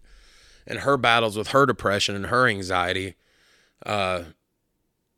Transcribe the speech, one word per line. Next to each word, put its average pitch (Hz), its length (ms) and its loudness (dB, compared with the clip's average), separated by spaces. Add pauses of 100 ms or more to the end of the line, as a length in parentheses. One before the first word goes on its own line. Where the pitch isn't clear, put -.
(680)
and 110 140 -8
her 135 160 0
battles 117 400 2
with 107 120 -4
her 139 180 4
depression 101 480 0
and 98 120 -6
her 123 200 2
anxiety. 95 720 -2 (680)
Uh, 92 400 -2 (920)